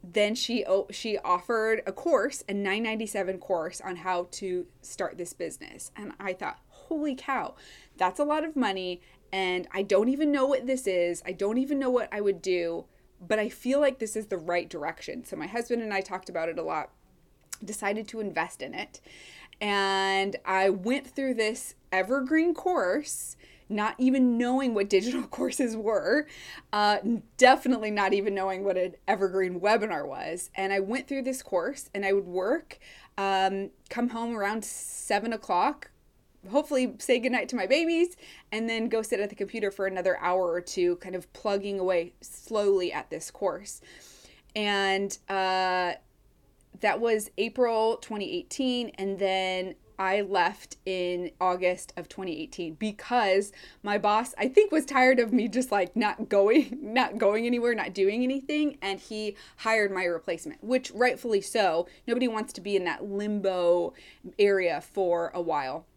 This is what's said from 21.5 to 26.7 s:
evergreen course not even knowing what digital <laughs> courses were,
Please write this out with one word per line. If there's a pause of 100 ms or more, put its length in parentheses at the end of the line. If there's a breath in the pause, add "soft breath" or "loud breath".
evergreen
course (320 loud breath)
not
even
knowing
what
digital
<laughs>
courses
were, (440 loud breath)